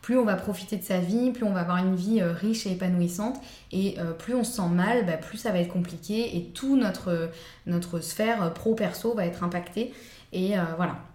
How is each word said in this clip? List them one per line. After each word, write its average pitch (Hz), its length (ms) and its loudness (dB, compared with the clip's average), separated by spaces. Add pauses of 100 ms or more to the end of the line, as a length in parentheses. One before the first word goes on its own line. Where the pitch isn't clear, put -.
plus 254 160 2
on 233 80 6
va 202 80 4
profiter 196 420 -4
de 180 60 -4
sa 185 160 0
vie, 226 320 2
plus 233 140 -2
on 196 100 2
va 185 60 0
avoir 180 180 2
une 185 160 4
vie, 202 260 2
euh, 175 100 2
riche 208 360 0
et 185 60 0
épanouissante. 180 680 0 (320)
Et, 196 260 -2
euh, 165 140 -4
plus 170 220 -4
on 240 100 2
se - 80 -4
sent 180 180 0
mal, 196 360 4
bah, 170 80 2
plus - 240 -8
ça 220 140 -2
va 180 80 4
être 175 120 0
compliqué 185 640 -2
et 175 160 -4
tout 269 240 2
notre, 180 540 2 (340)
notre 170 360 -2
sphère, 220 420 0
euh, 170 80 2
pro-perso 220 640 0
va 202 100 0
être 170 180 -2
impactée. 175 520 -4 (400)
Et, 190 240 0
euh, 175 60 2 (120)
voilà. 165 220 -2 (160)